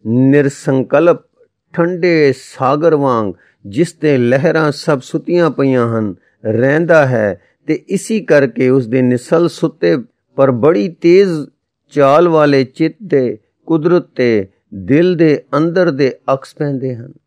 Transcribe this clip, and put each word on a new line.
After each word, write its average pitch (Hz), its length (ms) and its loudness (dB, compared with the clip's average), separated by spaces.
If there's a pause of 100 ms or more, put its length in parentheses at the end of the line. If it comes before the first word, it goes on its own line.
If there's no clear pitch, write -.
ਨਿਰਸੰਕਲਪ, 139 1160 0 (520)
ਠੰਡੇ 170 600 0
ਸਾਗਰ 151 640 -2
ਵਾਂਗ 117 380 -2 (320)
ਜਿਸ 120 280 -4
ਤੇ 147 240 -2
ਲਹਿਰਾਂ 147 540 0
ਸਭ 143 280 -4
ਸੁੱਤੀਆਂ 165 500 -2
ਪਈਆਂ 131 400 0
ਹਨ, 110 240 -4 (300)
ਰਹਿੰਦਾ 143 640 2
ਹੈ 107 320 -2 (280)
ਤੇ 156 220 -4
ਇਸੀ 208 320 -4
ਕਰਕੇ 135 480 2
ਉਸ 127 180 0
ਦੇ 127 140 -2
ਨਿਸਲ 127 460 0
ਸੁੱਤੇ 170 480 -2 (420)
ਪਰ 135 140 2
ਬੜੀ 160 360 0 (140)
ਤੇਜ਼ 185 300 4 (640)
ਚਾਲ 147 360 4
ਵਾਲੇ 147 340 2
ਚਿੱਤ 156 400 -4
ਦੇ 127 340 -2 (300)
ਕੁਦਰਤ 165 480 0
ਤੇ 113 320 0 (260)
ਦਿਲ 143 420 0
ਦੇ 156 220 2 (200)
ਅੰਦਰ 170 340 0
ਦੇ 135 200 -2 (220)
ਅਕਸ - 220 -8
ਪੈਂਦੇ 135 400 -6
ਹਨ। 123 160 -16 (160)